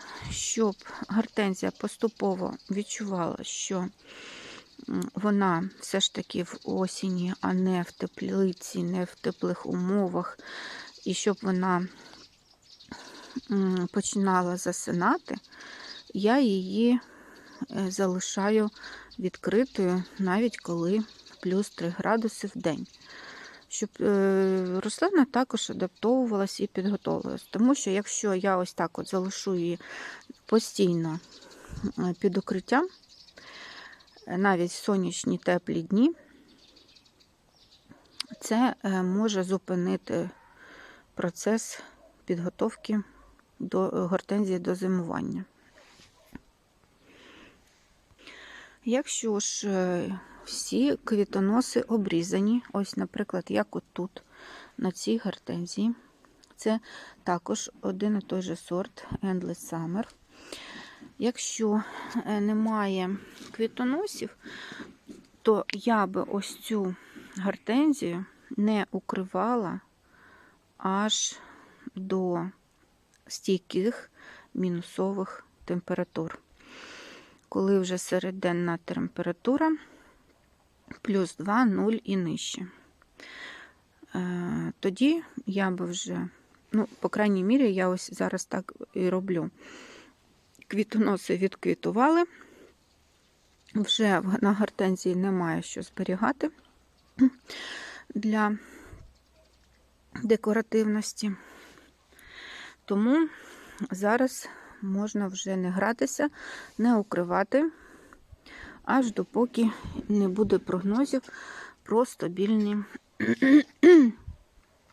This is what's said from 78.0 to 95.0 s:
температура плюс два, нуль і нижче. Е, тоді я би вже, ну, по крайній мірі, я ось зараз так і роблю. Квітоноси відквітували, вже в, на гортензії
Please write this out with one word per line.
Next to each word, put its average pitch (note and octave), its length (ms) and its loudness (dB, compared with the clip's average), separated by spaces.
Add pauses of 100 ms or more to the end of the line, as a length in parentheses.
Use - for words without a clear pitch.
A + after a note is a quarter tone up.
температура F3+ 920 0 (1300)
плюс F#3+ 340 0
два, A3 280 2
нуль G#3 400 2
і G3 120 -2
нижче. F3 500 -4 (1500)
Е, F3 640 -4
тоді C4+ 420 2 (240)
я G3 240 0
би F3+ 160 -4
вже, F3 420 -6 (440)
ну, G#3+ 160 4 (120)
по F#3+ 80 0
крайній G3+ 360 2
мірі, A#3 300 4
я F#3 140 2
ось F#3 240 -4
зараз F#3 320 -2
так - 280 -6 (220)
і F3+ 140 0
роблю. F#3 420 0 (1200)
Квітоноси G3+ 680 2
відквітували, G3 880 2 (1500)
вже G#3 440 4
в, F#3+ 240 0
на G3+ 100 6
гортензії F#3+ 640 0